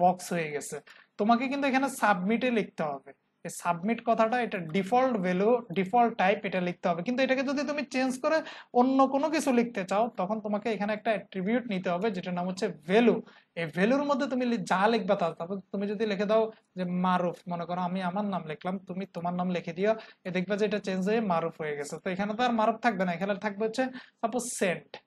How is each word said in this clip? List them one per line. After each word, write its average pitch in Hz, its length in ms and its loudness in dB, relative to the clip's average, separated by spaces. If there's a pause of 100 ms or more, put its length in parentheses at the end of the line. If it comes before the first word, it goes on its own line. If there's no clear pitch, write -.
বক্স 180 240 4 (100)
হয়ে 160 200 -2
গেছে। 143 200 -8 (440)
তোমাকে 233 320 4
কিন্তু 277 180 -2
এখানে 262 180 2 (120)
সাবমিটে 208 500 2 (100)
লিখতে 185 320 -4
হবে। 139 200 -10 (360)
এই 185 140 -12
সাবমিট 180 380 -2 (100)
কথাটা 226 360 4
এটা 208 120 -4 (180)
ডিফল্ট 247 380 2 (120)
ভ্যালু, 180 240 2 (280)
ডিফল্ট 226 340 4 (100)
টাইপ 202 180 4 (100)
এটা 185 180 -2
লিখতে 175 220 -4
হবে। 170 180 0
কিন্তু 247 180 -2
এটাকে 262 240 2
যদি 285 200 -2
তুমি 294 120 -4 (120)
চেঞ্জ 262 180 0 (120)
করে 302 140 2 (420)
অন্য 262 180 4 (160)
কোনো 285 220 2
কিছু 285 140 0 (100)
লিখতে 220 220 0 (100)
চাও 202 120 2 (160)
তখন 196 260 -2
তোমাকে 208 300 -2
এখানে 202 220 -2
একটা 214 180 -4
অ্যাট্রিবিউট 208 480 -2 (100)
নিতে 185 200 -2
হবে 180 220 0
যেটার 180 220 -6
নাম 175 120 -2
হচ্ছে 185 160 -4 (220)
ভ্যালু। 220 280 6 (460)
এই 165 140 -4
ভ্যালুর 240 340 4
মধ্যে 277 240 2
তুমি 254 180 0
লি-, 214 200 0
যা 185 100 2 (120)
লিখবা 202 280 2
তা, 170 60 0 (120)
তারপর 175 180 -6 (160)
তুমি 202 180 -4
যদি 214 200 -2
লিখে 202 200 -2
দাও 220 120 4 (340)
যে 180 60 -4 (220)
মারুফ, 180 320 2 (140)
মনে 170 180 -6
করো 196 200 -4
আমি 185 100 -4 (100)
আমার 202 240 -2
নাম 170 180 -4
লিখলাম, 180 240 -6 (140)
তুমি 185 140 -8 (120)
তোমার 175 240 -4
নাম 180 160 0
লিখে 165 220 -4
দিও, 208 160 2 (340)
এ - 100 -8
দেখবা 185 220 -2
যে 214 100 2
এটা 208 180 -2
চেঞ্জ 190 220 -2
হয়ে 226 120 2 (100)
মারুফ 165 300 0
হয়ে 151 180 -4
গেছে। 143 240 -8
তো - 100 -4
এখানে 202 240 -2
তো 240 100 0
আর 240 120 0
মারুফ 220 260 2
থাকবে 190 220 2
না, 180 100 -2
এখানে 196 160 -2 (120)
থাকবে 202 220 -4
হচ্ছে 240 160 -2 (380)
সাপোজ 240 220 -2 (160)
সেন্ড, 170 300 -2 (180)